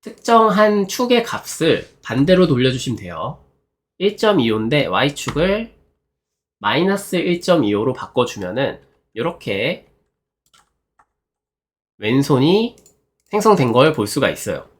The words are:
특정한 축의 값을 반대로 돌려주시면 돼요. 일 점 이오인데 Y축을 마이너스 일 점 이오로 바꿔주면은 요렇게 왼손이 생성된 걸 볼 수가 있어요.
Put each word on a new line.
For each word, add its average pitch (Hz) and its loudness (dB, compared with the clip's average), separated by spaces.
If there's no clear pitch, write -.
특정한 214 2
축의 240 0
값을 - -4
반대로 170 2
돌려주시면 127 -2
돼요. 87 -10
일 202 -2
점 208 2
이오인데 113 0
Y축을 147 -2
마이너스 180 -2
일 175 -2
점 170 2
이오로 104 0
바꿔주면은 117 -4
요렇게 123 -6
왼손이 139 2
생성된 202 2
걸 143 4
볼 104 -2
수가 113 0
있어요. 78 -8